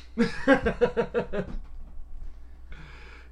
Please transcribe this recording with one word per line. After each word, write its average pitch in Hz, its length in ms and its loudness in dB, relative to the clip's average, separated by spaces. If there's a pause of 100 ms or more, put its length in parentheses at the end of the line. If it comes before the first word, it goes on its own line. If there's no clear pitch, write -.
(160)
<laughs> - 1600 4 (1600)